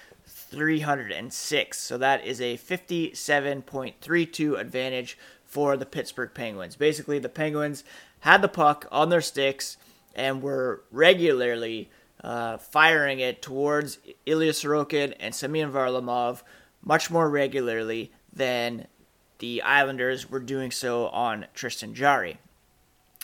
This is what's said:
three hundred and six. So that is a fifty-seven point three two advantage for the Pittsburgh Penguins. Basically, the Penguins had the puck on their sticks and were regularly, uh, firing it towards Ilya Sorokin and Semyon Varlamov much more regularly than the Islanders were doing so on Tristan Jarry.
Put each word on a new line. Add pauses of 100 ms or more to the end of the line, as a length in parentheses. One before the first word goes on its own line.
(260)
three
hundred
and
six.
So
that
is
a
fifty-seven
point
three
two
advantage (260)
for
the
Pittsburgh
Penguins.
Basically,
the
Penguins (360)
had
the
puck
on
their
sticks (380)
and
were
regularly, (340)
uh,
firing
it
towards (260)
Ilya
Sorokin
and
Semyon
Varlamov (400)
much
more
regularly (200)
than (520)
the
Islanders
were
doing
so
on
Tristan
Jarry. (840)